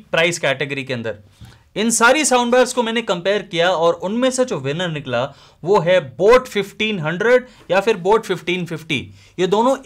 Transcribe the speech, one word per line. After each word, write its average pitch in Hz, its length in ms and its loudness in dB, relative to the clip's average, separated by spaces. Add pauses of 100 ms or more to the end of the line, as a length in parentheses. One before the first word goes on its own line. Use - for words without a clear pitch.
(120)
प्राइस 170 260 0
कैटेगरी 139 460 -4
के 131 100 -6
अंदर। 113 220 -6 (600)
इन 220 140 -2
सारी 254 340 2
साउंड 247 280 2
बार्स 247 200 2
को 247 100 -2
मैंने 226 200 -2
कंपेयर 190 400 -2
किया 170 280 0
और 170 240 2
उनमें 233 360 -2
से 254 140 0
जो 233 140 -6
विनर 143 300 -4
निकला 127 360 -4 (380)
वो 196 160 2
है 165 380 0
Boat 247 300 6
फिफ्टीन 208 520 -4
हंड्रेड 214 480 0 (240)
या 185 100 2
फिर 196 220 -2
Boat 208 200 2
फिफ्टीन 180 440 -4
फिफ्टी। 156 340 -6 (380)
ये 185 80 0
दोनों 233 400 2